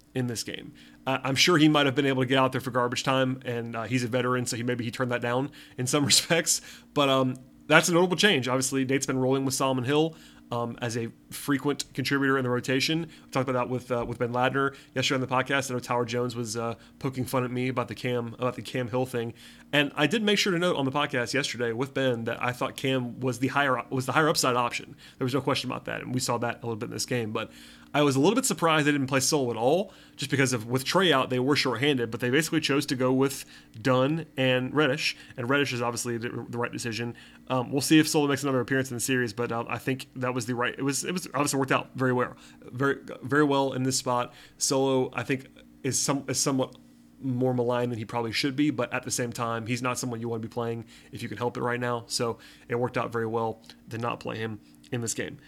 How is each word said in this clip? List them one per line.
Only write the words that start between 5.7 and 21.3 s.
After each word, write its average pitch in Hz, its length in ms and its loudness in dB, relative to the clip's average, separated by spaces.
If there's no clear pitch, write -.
in 127 80 -2
some 143 200 2
<laughs> - 0 -
respects. - 560 2
But, 139 160 4
um, 131 260 4
that's 160 220 6
a 175 40 0
notable 175 240 4
change. 151 300 4
Obviously, 131 380 0
Nate's 131 200 0
been 131 140 0
rolling 135 260 2
with 131 80 -2
Solomon 131 300 0
Hill, 151 320 2
um, 117 280 -4
as 117 160 -4
a 117 120 -2
frequent 143 640 -2
contributor 135 420 2
in 131 60 0
the 123 80 0
rotation. 135 560 0
We - 60 -20
talked 131 180 0
about 127 100 2
that 120 80 0
with, 123 240 -4
uh, 120 160 0
with 120 120 -6
Ben 120 120 -2
Ladner 131 440 2
yesterday 131 220 0
on 131 60 0
the 127 140 -2
podcast. 131 360 0
I - 20 -6
know 123 60 -2
Tower 123 260 0
Jones 120 300 -2
was, 117 200 -6
uh, 117 200 -4
poking 131 260 -4
fun 127 180 0
at 123 60 -2
me 123 180 -2
about 123 200 -2
the - 80 -8
Cam, 120 400 -4
about 123 200 0
the 120 60 -10
Cam 127 260 -4
Hill 127 200 0
thing, 117 260 -4
and 147 220 4
I 151 100 2
did 208 160 2
make 208 160 2
sure 196 160 2
to 170 60 0
note 180 160 2
on 135 100 0
the 131 60 0
podcast 139 420 -2